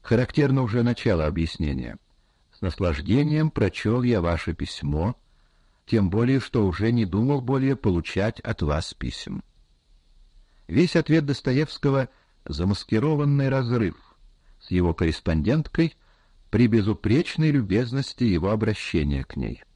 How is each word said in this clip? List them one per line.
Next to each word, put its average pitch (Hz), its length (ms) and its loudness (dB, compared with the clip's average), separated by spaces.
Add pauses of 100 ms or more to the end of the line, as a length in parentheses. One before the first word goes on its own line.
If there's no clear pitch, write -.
Характерно 135 600 2
уже 120 200 0
начало 110 440 2
объяснения. 76 720 -4 (580)
«С - 60 -12
наслаждением 101 880 0
прочел 110 540 0
я 117 180 2
ваше 85 320 -2
письмо, 78 600 -4 (680)
тем 104 240 2
более, 120 320 2
что 113 260 0
уже 95 260 0
не 120 120 2
думал 117 380 0
более 131 340 0
получать 95 640 -2
от - 220 -6
вас 76 320 -2
писем». - 500 -10 (1200)
Весь 151 300 4
ответ 160 300 2
Достоевского — 135 840 0 (400)
замаскированный 139 1000 0
разрыв 120 480 0 (640)
с - 100 -14
его 87 240 2
корреспонденткой 90 1000 0 (540)
при 117 180 4
безупречной 110 840 0
любезности 127 720 -2
его 92 280 2
обращения 87 720 -2
к - 100 -20
ней. 57 300 -8 (120)